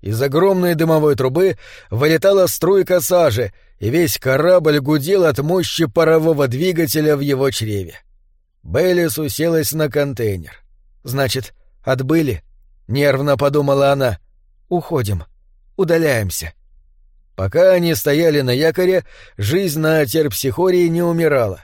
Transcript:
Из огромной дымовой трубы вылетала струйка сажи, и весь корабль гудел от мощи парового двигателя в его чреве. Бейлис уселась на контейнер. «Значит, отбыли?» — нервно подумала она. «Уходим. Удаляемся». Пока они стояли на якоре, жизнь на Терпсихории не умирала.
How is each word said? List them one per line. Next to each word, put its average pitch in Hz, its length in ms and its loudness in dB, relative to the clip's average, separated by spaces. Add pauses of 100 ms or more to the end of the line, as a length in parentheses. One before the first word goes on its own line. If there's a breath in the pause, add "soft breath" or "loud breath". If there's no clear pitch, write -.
Из 107 200 -4
огромной 175 540 0
дымовой 151 400 2
трубы 151 420 0 (320 loud breath)
вылетала 160 580 2
струйка 185 540 0
сажи, 127 520 0 (260)
и 101 100 -4
весь 160 280 0
корабль 151 640 2
гудел 156 460 0
от 139 140 0
мощи 165 460 -2
парового 156 640 2
двигателя 151 680 0
в 139 60 -4
его 139 300 0
чреве. 101 480 -8 (640)
Бейлис 170 540 0
уселась 156 540 -2
на 156 180 -2
контейнер. 113 720 -4 (420)
«Значит, 131 500 -4 (300)
отбыли?» — 131 600 -2 (440)
нервно 139 500 0
подумала 139 540 2
она. 135 280 -2 (480)
«Уходим. 120 560 -4 (540)
Удаляемся». 147 760 -2 (840)
Пока 156 360 2
они 175 240 2
стояли 147 460 2
на 127 80 -2
якоре, 165 560 0 (320 loud breath)
жизнь 151 420 -2
на 156 260 2
Терпсихории 165 840 0
не 170 160 0
умирала. 147 600 0